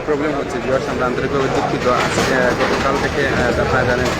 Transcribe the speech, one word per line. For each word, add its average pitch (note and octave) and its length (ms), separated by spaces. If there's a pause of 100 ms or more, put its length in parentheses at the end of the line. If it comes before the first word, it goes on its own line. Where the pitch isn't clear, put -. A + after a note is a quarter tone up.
প্রবলেম D3+ 260
হচ্ছে C3 260
ভিউয়ার্স, C3 300
আমরা B2+ 180
আন্তরিকভাবে C3+ 360
দুঃখিত। C3+ 460
আজকে, B2 460
আহ, B2+ 160 (100)
গতকাল C3+ 420
থেকে, C#3 260
আহ, B2 320
আপনারা B2+ 240
জানেন B2 220 (140)